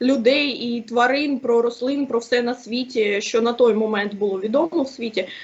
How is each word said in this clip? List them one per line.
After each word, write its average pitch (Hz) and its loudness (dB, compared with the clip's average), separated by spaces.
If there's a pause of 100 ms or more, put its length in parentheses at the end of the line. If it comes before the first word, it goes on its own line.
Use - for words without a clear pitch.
людей 269 4
і 240 -4
тварин, 254 0
про 233 2
рослин, 254 -2
про 233 -2
все 240 -2
на 240 -2
світі, 220 -2
що 226 0
на 233 2
той 233 4
момент 208 0
було 196 -2
відомо 285 0
в 262 -4
світі. 226 -6 (160)